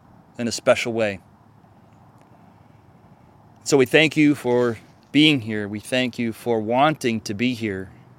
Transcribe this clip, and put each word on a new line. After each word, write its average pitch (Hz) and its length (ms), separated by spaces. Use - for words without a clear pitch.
in 120 100
a 110 40
special 120 420
way. 104 260
So - 120
we 131 120
thank 151 280
you 147 200
for 120 420
being 147 300
here. 107 260
We 107 120
thank 127 400
you 117 120
for 113 280
wanting 120 600
to - 120
be 123 220
here. 98 340